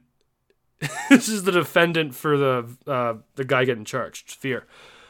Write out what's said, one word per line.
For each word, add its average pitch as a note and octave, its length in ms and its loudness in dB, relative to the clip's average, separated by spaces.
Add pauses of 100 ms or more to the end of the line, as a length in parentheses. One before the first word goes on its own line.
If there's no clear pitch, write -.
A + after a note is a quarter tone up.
(800)
<laughs> D3 80 -4 (200)
This B3 200 6
is G#3 160 -4
the F#3+ 80 2
defendant E3 640 2
for D3 220 0
the, B2+ 300 0 (200)
uh, B2 280 -2 (220)
the C3+ 80 -6
guy B2+ 200 2
getting A#2 200 -2
charged, - 460 -10
Sphere. B2+ 360 -8 (440)